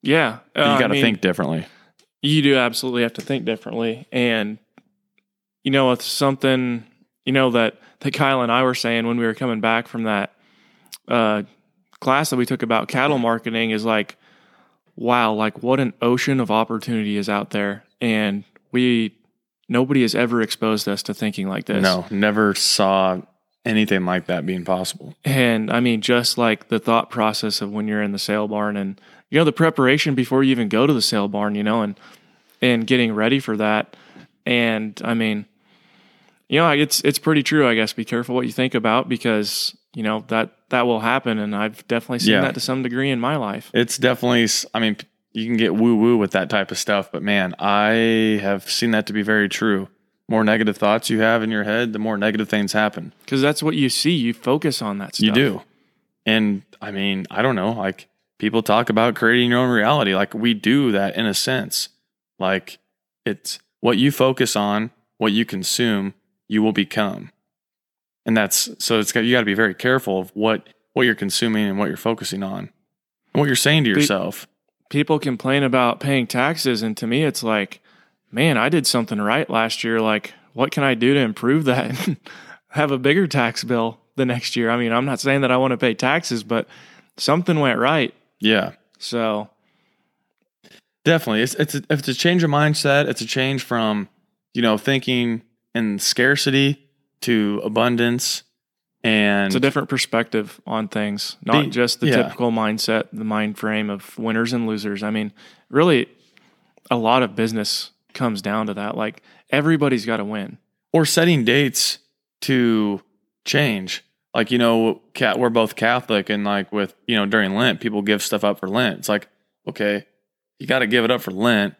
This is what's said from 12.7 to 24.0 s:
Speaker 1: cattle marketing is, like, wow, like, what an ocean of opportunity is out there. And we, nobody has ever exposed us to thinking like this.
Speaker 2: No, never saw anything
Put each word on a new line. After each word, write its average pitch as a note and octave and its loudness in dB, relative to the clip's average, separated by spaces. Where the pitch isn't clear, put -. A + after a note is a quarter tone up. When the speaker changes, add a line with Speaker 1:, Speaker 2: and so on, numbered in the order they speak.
Speaker 1:
cattle C#3 0
marketing A2+ -2
is, G#2+ -2
like, A2 -2
wow, A#2+ 0
like, G#2+ -4
what C3 0
an B2 -2
ocean B2+ 0
of A2 -2
opportunity A2 -2
is G2+ -4
out G2+ -4
there. G2+ -4
And G#2+ -2
we, A#2+ 0
nobody C3 2
has A2+ 2
ever A#2 0
exposed A2 -2
us G2+ -4
to G#2 -6
thinking G2+ -4
like - -8
this. G2+ 0
Speaker 2:
No, F#2 0
never G#2 2
saw F#2+ 2
anything G#2 0